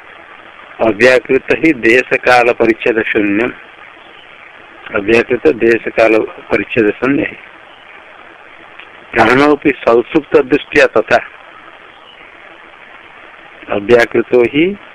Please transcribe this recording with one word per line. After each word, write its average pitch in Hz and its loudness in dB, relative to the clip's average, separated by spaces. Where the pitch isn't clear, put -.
अव्याकृत 123 0
ही 160 0
देश 123 0
काल 123 2
परिच्छेद 113 -2
शून्य, 107 -2
अव्याकृत 113 -2
देश 113 0
काल 110 2
परिच्छेद 104 -4
शून्य 135 -4
है। - -10
प्राणोपि 139 2
सौसुप्त 131 0
दृष्टिया 139 0
तथा। 120 0
अव्याकृतो 117 0
ही 143 0